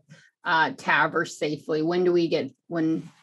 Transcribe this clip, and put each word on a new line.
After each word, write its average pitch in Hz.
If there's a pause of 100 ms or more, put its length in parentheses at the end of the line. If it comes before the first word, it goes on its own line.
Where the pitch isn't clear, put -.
(440)
uh, 160
taver 160
safely? 151
When 175
do 180
we 170
get, 147 (160)
when 160 (140)